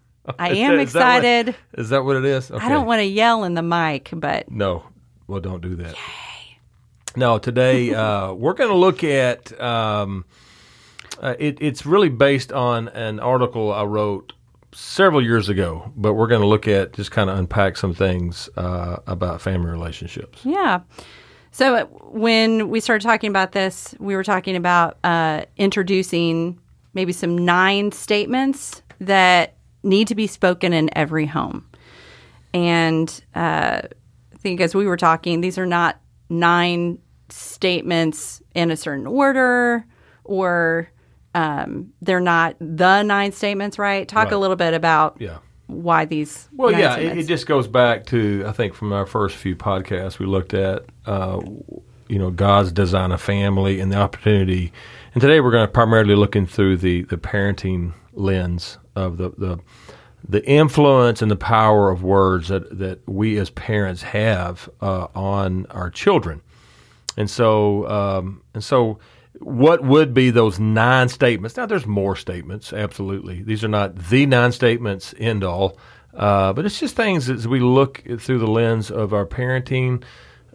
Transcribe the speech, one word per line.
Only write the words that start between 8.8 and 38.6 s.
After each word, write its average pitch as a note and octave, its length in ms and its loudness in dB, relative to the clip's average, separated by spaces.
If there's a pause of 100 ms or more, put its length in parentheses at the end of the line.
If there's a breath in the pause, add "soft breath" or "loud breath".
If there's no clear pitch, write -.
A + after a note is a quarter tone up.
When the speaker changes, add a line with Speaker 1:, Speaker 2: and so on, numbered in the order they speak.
Speaker 1:
at, C3+ 560 -2
um, G#2 640 -4 (960 loud breath)
uh, C3 180 -4
it, D3 240 -4
it's D3 240 -6
really F3+ 240 4
based C3+ 420 2
on A#2+ 360 -2
an G#2+ 320 -8
article A#2+ 520 0
I G#2 120 -2
wrote G#2 480 -4 (440)
several E3+ 460 2
years A2+ 260 2
ago, F2 460 -4
but G#2+ 200 0
we're A2 120 2
gonna A2+ 220 4
look G#2+ 180 2
at, G2 280 2
just G#2 180 -10
kinda G2 200 0
unpack F#2+ 440 0
some F#2 180 -4
things, F2+ 600 -2
uh, F2+ 400 -6 (100)
about F2+ 340 -6
family F2 300 -2
relationships. E2+ 720 -12
Speaker 2:
Yeah. C4+ 380 -2 (720 loud breath)
So, C4 240 2
uh, G3 80 0 (260)
when A3 580 2
we A3+ 120 -2
started G#3+ 260 0
talking A3 240 0
about F#3+ 220 0
this, F#3+ 480 -4
we G3 160 -4
were F#3+ 80 -4
talking F#3 320 -2
about, F3 480 2
uh, E3 400 0 (120)
introducing F3+ 1000 0 (340)
maybe F#3 200 -4
some F3 260 -2
nine F#3+ 540 2
statements B3+ 880 -4 (180)
that F3+ 540 4 (300)
need G3+ 240 4
to A#3+ 80 -4
be G#3+ 100 -2
spoken F3+ 460 0
in D#3+ 260 0
every D#3 280 -2
home. - 380 -6 (880 loud breath)
And, E3 560 2 (260)
uh, D#3+ 480 -2 (500)
I - 60 -20
think F3+ 220 -4
as F3 140 0
we G3+ 120 2
were F3+ 100 0
talking, E3 440 0
these F3+ 160 -4
are F#3 100 -4
not F3 340 0 (280)
nine E3+ 680 0 (500)
statements E3+ 960 -2 (120)
in E3+ 160 0